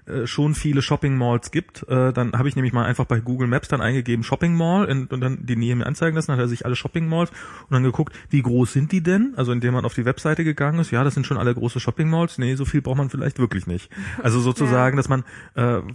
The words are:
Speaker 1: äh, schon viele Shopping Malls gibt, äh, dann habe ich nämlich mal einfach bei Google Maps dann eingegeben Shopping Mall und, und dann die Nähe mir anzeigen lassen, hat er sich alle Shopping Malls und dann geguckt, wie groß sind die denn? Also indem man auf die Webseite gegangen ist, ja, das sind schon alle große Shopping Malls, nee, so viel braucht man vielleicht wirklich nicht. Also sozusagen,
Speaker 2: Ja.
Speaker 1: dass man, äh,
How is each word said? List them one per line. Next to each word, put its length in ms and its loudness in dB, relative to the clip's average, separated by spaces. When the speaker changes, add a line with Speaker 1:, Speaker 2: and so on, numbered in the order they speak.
Speaker 1:
äh, 220 -4
schon 260 0
viele 280 0
Shopping 340 0
Malls 340 0
gibt, 380 -6
äh, 240 2
dann 220 0
habe 140 2
ich 60 -4
nämlich 180 0
mal 120 2
einfach 220 0
bei 120 2
Google 300 -2
Maps 180 0
dann 140 0
eingegeben 420 0
Shopping 340 0
Mall 320 2
und, 240 -2
und 80 -4
dann 240 -4
die 120 -2
Nähe 180 0
mir 100 0
anzeigen 300 -2
lassen, 160 -2
hat 80 2
er 80 2
sich 180 -4
alle 120 -2
Shopping 320 -4
Malls 220 0
und 420 -10
dann 100 4
geguckt, 320 0
wie 100 4
groß 320 2
sind 200 2
die 100 2
denn? 340 2
Also 140 0
indem 240 0
man 100 0
auf 100 -4
die 100 -2
Webseite 400 0
gegangen 340 0
ist, 140 0
ja, 100 2
das 120 2
sind 120 -2
schon 120 -2
alle 140 2
große 280 -2
Shopping 280 0
Malls, 300 0
nee, 160 0
so 100 -4
viel 180 0
braucht 160 -2
man 120 0
vielleicht 300 -4
wirklich 260 0
nicht. 240 -6
Also 160 4
sozusagen, 580 2
Speaker 2:
Ja. 60 2
Speaker 1:
dass 60 -2
man, 160 0
äh, 240 2